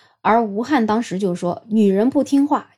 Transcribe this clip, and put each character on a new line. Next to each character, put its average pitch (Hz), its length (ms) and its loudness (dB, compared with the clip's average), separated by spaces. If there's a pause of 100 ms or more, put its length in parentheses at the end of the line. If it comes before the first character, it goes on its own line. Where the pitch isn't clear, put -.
(200)
而 226 240 2
吴 208 180 -6
汉 247 240 0
当 214 160 0
时 185 160 -8
就 190 160 -2
说， 175 320 -6
女 208 240 2
人 202 180 2
不 277 140 0
听 277 240 2
话 285 320 -4